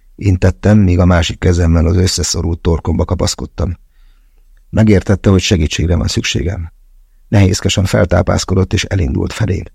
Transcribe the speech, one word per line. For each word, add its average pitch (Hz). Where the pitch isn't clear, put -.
intettem, 95
míg 90
a 90
másik 87
kezemmel 85
az 85
összeszorult 85
torkomba 82
kapaszkodtam. -
Megértette, 107
hogy 95
segítségre 82
van 80
szükségem. 87
Nehézkesen 95
feltápászkodott 92
és 92
elindult 90
felém. 92